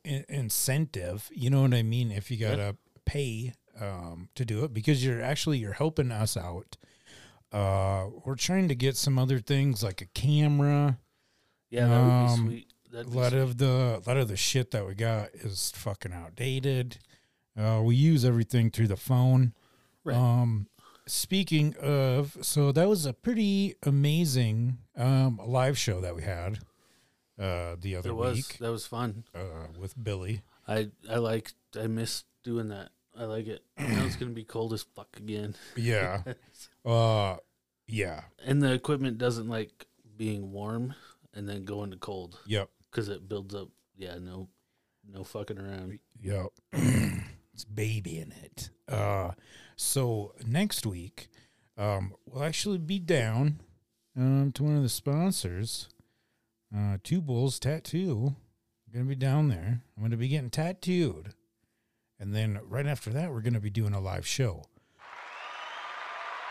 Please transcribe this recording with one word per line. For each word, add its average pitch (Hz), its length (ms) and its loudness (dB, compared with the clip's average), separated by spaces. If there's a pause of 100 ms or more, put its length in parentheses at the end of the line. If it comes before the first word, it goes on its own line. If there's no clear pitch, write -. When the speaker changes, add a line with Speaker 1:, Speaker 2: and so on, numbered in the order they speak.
Speaker 1:
in-, 139 240 -4
incentive, 120 1040 -2
you 127 180 0
know 135 120 6
what 127 120 6
I 117 80 4
mean? 117 280 0
If 101 200 -6
you 120 60 -4
Speaker 2:
Yeah. 107 140 0
Speaker 1:
gotta 101 260 -2 (280)
pay, 123 500 -4 (260)
um, 90 540 -10
to 127 100 -2
do 113 200 -2
it, 135 100 -4
because 127 300 2
you're 120 180 0
actually, 143 360 0
you're 107 140 -4
helping 147 380 0
us 110 260 0
out. 87 400 -8 (760)
Uh, 98 560 2 (160)
we're 135 100 -4
trying 180 340 2
to 139 60 2
get 127 220 2
some 135 220 2
other 127 200 2
things 135 440 2
like 98 180 -4
a 95 60 -12
camera. 143 920 4 (720)
Speaker 2:
Yeah, 120 180 4
that 120 140 8
would 127 60 10
be 123 240 6
Speaker 1:
Um, 117 140 4
Speaker 2:
sweet. 113 260 -6 (200)
That'd 120 160 -8
Speaker 1:
a - 20 -8
Speaker 2:
be 123 60 -2
Speaker 1:
lot 123 140 4
Speaker 2:
sweet. 131 100 4
Speaker 1:
of 127 180 0
the, 127 460 4
a 110 40 -6
lot 127 80 2
of 127 120 2
the 98 80 -4
shit - 360 2
that 104 140 -2
we 95 80 -6
got 110 400 0
is - 380 -4
fucking - 400 -6
outdated. 123 840 -2 (580)
Uh, 110 280 4
we 117 120 6
use 147 280 6
everything 117 460 4
through 113 180 4
the 95 80 0
phone. 127 580 6 (500)
Speaker 2:
Right. 123 120 0
Speaker 1:
Um, 120 520 4 (380)
speaking 160 680 2
of, 139 680 2
so 143 300 4
that 165 160 6
was 196 180 2
a 131 60 -2
pretty 202 680 2
amazing, 127 960 4 (180)
um, 131 480 4
live 127 340 2
show 92 220 0
that 90 160 -4
we 82 60 -8
had, 92 360 -4 (800)
uh, 87 400 -4
the 92 180 -6
other 90 140 -6
Speaker 2:
It 117 40 -4
was. 117 220 0
Speaker 1:
week, - 220 -6
Speaker 2:
That 117 120 -4
was 113 160 -6
fun. 117 380 -6 (100)
Speaker 1:
uh, 80 340 -10 (100)
with 98 240 -10
Billy. 101 400 -6 (240)
Speaker 2:
I, 110 240 -2 (180)
I 113 80 -2
liked, 113 380 -2 (240)
I 110 100 -4
missed 113 360 -4 (200)
doing 117 240 -4
that. 101 220 -12 (280)
I 117 60 -8
like 110 220 -6
it. - 180 -12 (140)
I 143 100 -4
know 104 160 2
it's 90 120 -4
gonna 123 160 -6
be 113 120 -10
cold 113 300 -4
as 101 80 -6
fuck - 340 -20
again. 104 380 -6 (120)
<laughs> - 100 -18
Speaker 1:
Yeah. 101 460 0 (640)
Uh, 110 520 4 (520)
yeah. 92 360 -4 (200)
Speaker 2:
And 139 180 4
the 131 120 4
equipment 131 440 -2
doesn't 117 300 -2
like 110 380 -8 (300)
being 104 360 -4
warm 113 420 -6 (400)
and 101 140 -10
then 101 160 -8
going 101 280 -6
to 92 40 -14
cold. 90 500 -12
Speaker 1:
Yep. 104 220 -2 (220)
Speaker 2:
'Cause 104 180 -4
it 95 200 -10
builds 98 260 -8
up. 95 140 -10 (280)
Yeah, 90 220 -12
no, 90 300 -12 (580)
no 98 180 -14
fucking 104 340 -10
around. 98 400 -12 (220)
Speaker 1:
Yep. 95 260 -4 (260)
<clears throat> 117 500 2 (320)
It's - 100 -16
baby 104 540 -4
in 78 140 -12
it. - 360 -16 (180)
Uh, 101 440 -2 (460)
so 113 580 -2 (120)
next 170 380 0
week, 90 440 -8 (500)
um, 98 360 -2 (120)
we'll 131 180 -8
actually 190 320 -2
be 175 220 -2
down, 151 640 2 (540)
um, 135 380 2
to 139 100 -4
one 151 140 2
of 143 60 2
the 120 80 2
sponsors, 139 1000 -2 (880)
uh, 101 260 0
Two 175 200 0
Bulls 127 360 0
Tattoo. 139 800 -2 (500)
We're 107 60 -20
gonna 123 160 -2
be 139 60 -2
down 139 340 2
there. 110 320 0 (160)
I'm 104 60 -10
gonna 113 160 0
be 127 100 -2
getting 135 220 -2
tattooed. 156 800 -2 (880)
And 101 140 -4
then 107 280 0
right 139 240 -4
after 143 220 -4
that, 151 220 -2
we're 117 100 -6
gonna 117 180 0
be 104 120 -4
doing 104 240 0
a 98 60 -2
live 92 260 -4
show. 92 380 -2 (1900)